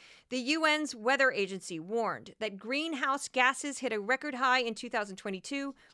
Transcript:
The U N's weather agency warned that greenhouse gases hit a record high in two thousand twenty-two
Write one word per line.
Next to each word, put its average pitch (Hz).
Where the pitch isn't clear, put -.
The 254
U 302
N's 302
weather 262
agency 190
warned 180
that 214
greenhouse 277
gases 254
hit 247
a 214
record 262
high 254
in 233
two 240
thousand 208
twenty-two 269